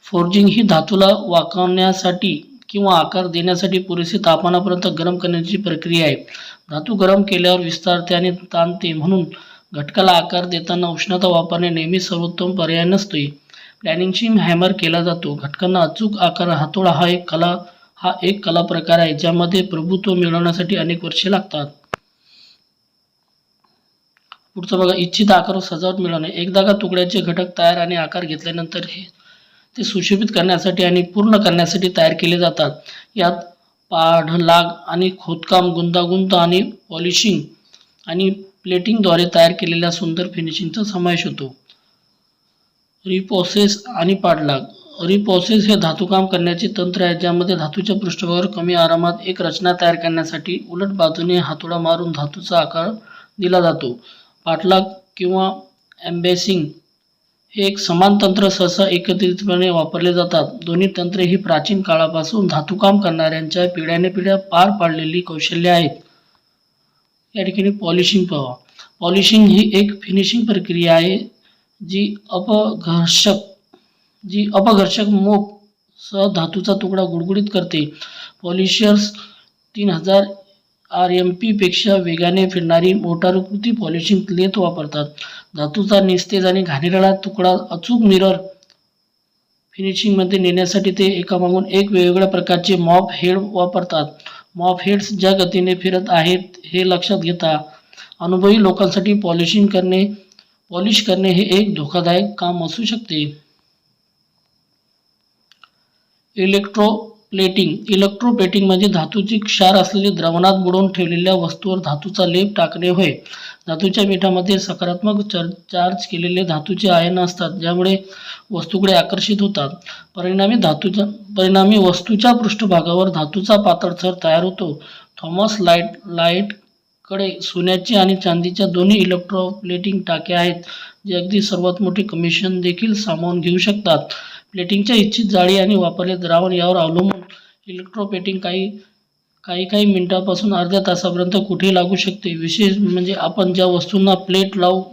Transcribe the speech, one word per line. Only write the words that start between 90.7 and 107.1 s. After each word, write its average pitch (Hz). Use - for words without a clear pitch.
ते 190
एकामागून 180
एक 196
वेगवेगळ्या 180
प्रकारचे 180
मॉप 175
हेड 180
वापरतात. 180
मॉप 180
हेड्स 202
ज्या 190
गतीने 185
फिरत 180
आहेत 180
हे 185
लक्षात 180
घेता 165
अनुभवी 185
लोकांसाठी 196
पॉलिशिंग 185
करणे, 190
पॉलिश 190
करणे 190
हे 180
एक 196
धोकादायक 175
काम 175
असू 185
शकते. 156
इलेक्ट्रोप्लेटिंग. 196